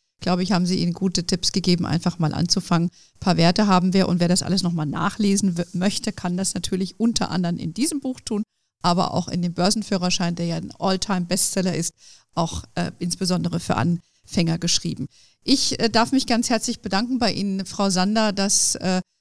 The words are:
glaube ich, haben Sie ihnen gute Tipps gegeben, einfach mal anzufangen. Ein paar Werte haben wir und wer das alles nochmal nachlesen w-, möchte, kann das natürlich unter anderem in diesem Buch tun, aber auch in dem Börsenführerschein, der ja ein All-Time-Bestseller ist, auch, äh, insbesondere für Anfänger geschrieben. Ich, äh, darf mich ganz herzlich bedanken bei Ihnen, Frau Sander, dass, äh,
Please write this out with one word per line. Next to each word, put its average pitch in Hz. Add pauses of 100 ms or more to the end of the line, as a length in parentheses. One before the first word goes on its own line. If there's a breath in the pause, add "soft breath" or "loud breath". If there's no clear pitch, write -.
(220)
glaube 180
ich, 190
haben 180
Sie 180
ihnen 170
gute 175
Tipps -
gegeben, 175
einfach 170
mal 156
anzufangen. 170
Ein -
paar 175
Werte 180
haben 185
wir 185
und 175
wer 175
das 175
alles 185
nochmal 170
nachlesen 196
w-, 175
möchte, 202
kann 175
das 190
natürlich 185
unter 226
anderem 175
in 165
diesem 294
Buch 254
tun, 214 (400)
aber 180
auch -
in 175
dem 175
Börsenführerschein, 180
der 175
ja 165
ein -
All-Time-Bestseller 185
ist, - (420 soft breath)
auch, - (120)
äh, 175
insbesondere 170
für -
Anfänger 165
geschrieben. 156 (380 soft breath)
Ich, -
äh, 226
darf 226
mich -
ganz 240
herzlich 233
bedanken 233
bei 220
Ihnen, 190
Frau 196
Sander, 208
dass, 196
äh, 185 (200)